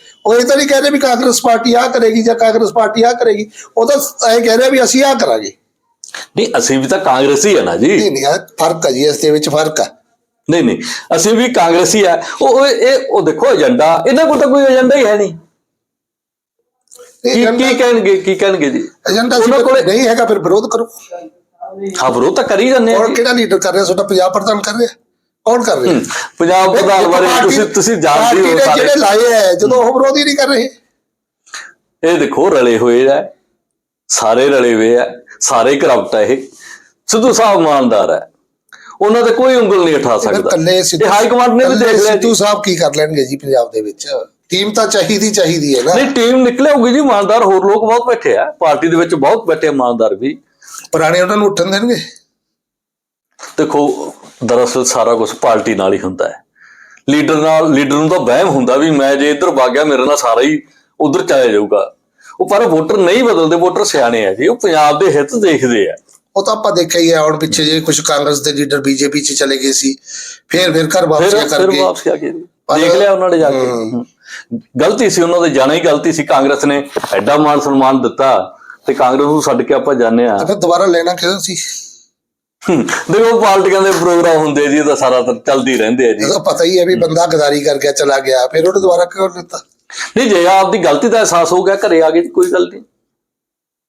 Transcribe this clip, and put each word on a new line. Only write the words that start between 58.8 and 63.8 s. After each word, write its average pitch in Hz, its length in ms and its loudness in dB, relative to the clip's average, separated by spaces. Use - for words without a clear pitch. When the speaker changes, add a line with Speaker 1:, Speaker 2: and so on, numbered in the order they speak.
Speaker 2:
ਮੈਂ 139 240 0
ਜੇ 143 140 0
ਇੱਧਰ 147 200 0
ਵਗ 131 220 0
ਗਿਆ, 139 120 0
ਮੇਰੇ 135 220 0
ਨਾਲ 143 120 0
ਸਾਰਾ 120 240 0
ਹੀ 147 200 0
ਉੱਧਰ 151 220 0
ਚਲਾ 135 260 0
ਜਾਊਗਾ। 104 480 0
ਉਹ 180 100 -2
ਪਰ 202 180 2
ਵੋਟਰ 160 300 0
ਨਹੀਂ 196 260 2
ਬਦਲਦੇ, 170 320 0
ਵੋਟਰ 180 300 0